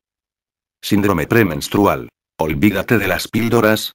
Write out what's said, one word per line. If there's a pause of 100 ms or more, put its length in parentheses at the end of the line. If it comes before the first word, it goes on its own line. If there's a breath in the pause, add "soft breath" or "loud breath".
(840)
Síndrome
premenstrual. (300)
Olvídate
de
las
píldoras,